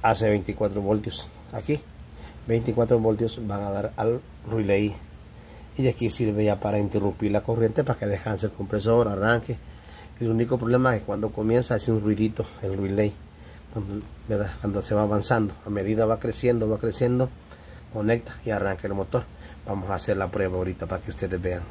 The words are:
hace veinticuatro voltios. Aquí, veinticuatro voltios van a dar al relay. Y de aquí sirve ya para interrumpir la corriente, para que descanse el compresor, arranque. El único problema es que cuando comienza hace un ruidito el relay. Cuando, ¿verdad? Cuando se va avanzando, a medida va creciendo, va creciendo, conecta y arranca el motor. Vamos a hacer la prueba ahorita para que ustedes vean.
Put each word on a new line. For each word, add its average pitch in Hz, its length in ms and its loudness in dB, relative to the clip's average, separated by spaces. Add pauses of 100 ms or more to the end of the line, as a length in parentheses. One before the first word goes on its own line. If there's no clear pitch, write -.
hace 110 280 4
veinticuatro 104 500 0
voltios. 104 480 -2 (240)
Aquí, 147 280 -4 (640)
veinticuatro 117 540 4
voltios 110 440 0
van 101 200 -4
a 101 80 -2
dar 101 240 -2
al 117 240 0 (280)
relay. 104 460 2 (840)
Y 139 60 0
de 131 60 4
aquí 117 220 0
sirve 107 340 2
ya 101 160 2
para 104 180 0
interrumpir 101 540 0
la 104 80 4
corriente, 113 420 0
para 131 160 0
que 104 80 -4
descanse 101 400 -2
el 101 60 -4
compresor, 107 560 2
arranque. 113 500 0 (640)
El 117 80 0
único 117 300 2
problema 123 360 4
es 101 60 0
que - 60 -12
cuando 104 260 -2
comienza 117 420 2
hace 107 160 0
un 110 100 4
ruidito 107 460 0 (160)
el 98 160 -4
relay. 101 340 2 (600)
Cuando, 101 340 -6 (220)
¿verdad? 104 320 0
Cuando 101 220 -2
se - 120 -2
va 104 80 4
avanzando, 104 520 2 (120)
a 104 40 -8
medida 104 360 2
va 110 140 2
creciendo, 117 480 4
va 110 100 0
creciendo, 123 500 2 (640)
conecta 110 520 0
y 117 60 -2
arranca 98 360 0
el 98 80 -2
motor. 98 300 0 (420)
Vamos 98 240 -4
a 95 60 0
hacer 101 200 0
la 95 120 0
prueba 92 280 0
ahorita 92 300 -4
para 92 160 -6
que - 80 -8
ustedes 90 320 -4
vean. 90 280 -4